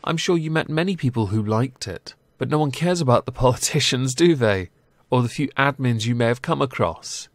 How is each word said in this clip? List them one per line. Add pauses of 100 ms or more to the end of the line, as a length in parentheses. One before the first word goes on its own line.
I'm
sure
you
met
many
people
who
liked
it. (220)
But
no
one
cares
about
the
<laughs>
politicians,
do
they? (400)
Or
the
few
admins
you
may
have
come
across.